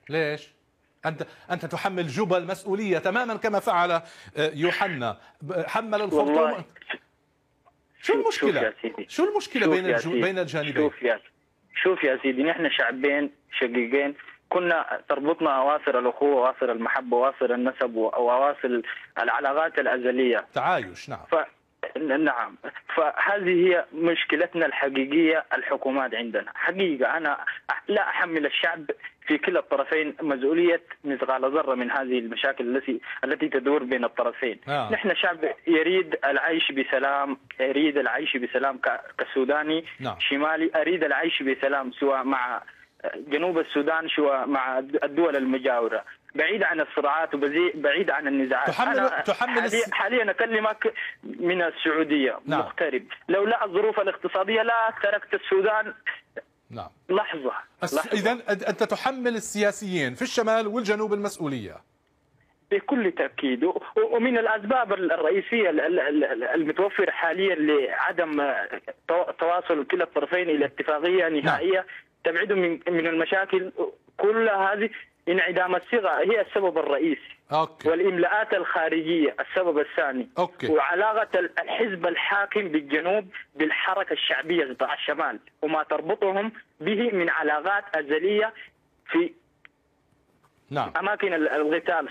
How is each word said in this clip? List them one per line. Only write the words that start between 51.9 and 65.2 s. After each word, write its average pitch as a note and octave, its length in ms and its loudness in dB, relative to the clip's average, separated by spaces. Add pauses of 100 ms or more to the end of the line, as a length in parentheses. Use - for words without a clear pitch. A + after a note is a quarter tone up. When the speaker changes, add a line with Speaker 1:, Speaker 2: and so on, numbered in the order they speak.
Speaker 1:
نعم. D3 140 0
Speaker 2:
مغترب، C3 440 -2 (260)
لولا G#3+ 360 2
الظروف G#3+ 340 0
الاقتصادية G3 640 0
لا A3+ 320 0 (100)
تركت G3+ 300 -2
السودان G#3 600 2 (760)
Speaker 1:
نعم. A2 200 -12 (200)
Speaker 2:
لحظة، F3 440 -2 (300)
Speaker 1:
الس-، G#3+ 120 -4
Speaker 2:
لحظة. - 160 -2
Speaker 1:
إذن A3 380 0
أنت، G3+ 140 -2
أنت G#3+ 200 -2
تحمل B3 520 -2
السياسيين G3 800 -2
في B2+ 80 -12
الشمال A3+ 460 0
والجنوب G#3+ 460 -2
المسؤولية. C#3+ 640 -4 (960)
Speaker 2:
بكل G3+ 400 0
تأكيد، C3+ 520 -2
و-، A#3+ 60 4
و-، - 460 0
ومن A#3+ 220 2
الأسباب A3 560 0
ال-، F#3 180 0
الرئيسية F3+ 580 2